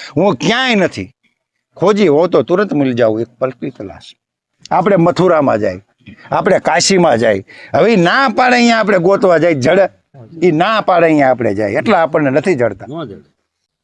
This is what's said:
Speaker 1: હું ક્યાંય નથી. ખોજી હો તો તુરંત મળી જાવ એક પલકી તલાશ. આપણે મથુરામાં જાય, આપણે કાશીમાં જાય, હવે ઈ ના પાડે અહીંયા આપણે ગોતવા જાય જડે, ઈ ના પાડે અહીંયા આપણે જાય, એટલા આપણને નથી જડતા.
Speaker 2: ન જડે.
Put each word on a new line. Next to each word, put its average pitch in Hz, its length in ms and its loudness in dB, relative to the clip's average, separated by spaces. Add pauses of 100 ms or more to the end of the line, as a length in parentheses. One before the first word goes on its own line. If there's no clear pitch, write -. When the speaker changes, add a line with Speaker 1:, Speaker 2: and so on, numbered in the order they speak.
(160)
Speaker 1:
હું 160 220 0
ક્યાંય 220 500 0
નથી. - 260 -12 (640)
ખોજી 202 300 2
હો 151 200 2
તો 156 160 0
તુરંત 190 300 -2
મળી 135 220 -2
જાવ 113 260 0
એક 117 80 -8 (100)
પલકી 131 320 -8
તલાશ. 87 440 -20 (560)
આપણે 185 260 2
મથુરામાં 165 640 2
જાય, 98 220 -4 (500)
આપણે 160 280 0
કાશીમાં 156 600 0
જાય, 107 240 0 (300)
હવે 190 200 2
ઈ 185 80 2
ના 233 280 0
પાડે 247 260 0
અહીંયા 233 260 2
આપણે 196 180 0
ગોતવા 180 400 2
જાય 165 160 0
જડે, 165 340 2 (520)
ઈ 175 100 2
ના 196 300 0
પાડે 175 240 2
અહીંયા 147 260 2
આપણે 113 240 -2
જાય, 107 240 -4
એટલા 190 220 0
આપણને 151 300 -2
નથી 151 240 0
જડતા. 104 320 -4
Speaker 2:
ન 151 180 -12
જડે. 95 240 -20 (540)